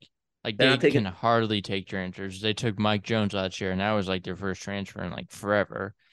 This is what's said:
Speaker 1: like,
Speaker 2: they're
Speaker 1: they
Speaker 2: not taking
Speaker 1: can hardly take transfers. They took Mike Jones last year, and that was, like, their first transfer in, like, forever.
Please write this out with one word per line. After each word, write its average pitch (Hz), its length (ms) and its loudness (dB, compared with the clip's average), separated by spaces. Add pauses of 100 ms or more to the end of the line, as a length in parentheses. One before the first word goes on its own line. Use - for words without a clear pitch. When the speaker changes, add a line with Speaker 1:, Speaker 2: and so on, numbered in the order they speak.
(440)
Speaker 1:
like, 113 120 -6
Speaker 2:
they're 123 120 6
Speaker 1:
they 131 40 6
Speaker 2:
not 127 80 2
taking 131 240 4
Speaker 1:
can 92 80 -4
hardly 113 480 2
take 98 280 -4
transfers. 95 520 -6
They 107 140 0
took 107 240 -2
Mike 107 240 4
Jones 107 320 0
last 95 260 -2
year, 95 100 -2
and 92 120 0
that 107 100 2
was, 101 160 2
like, 92 160 -2
their 92 100 -6
first 95 280 -6
transfer 98 400 -8
in, 90 80 -6
like, - 200 -10
forever. 101 640 -2 (180)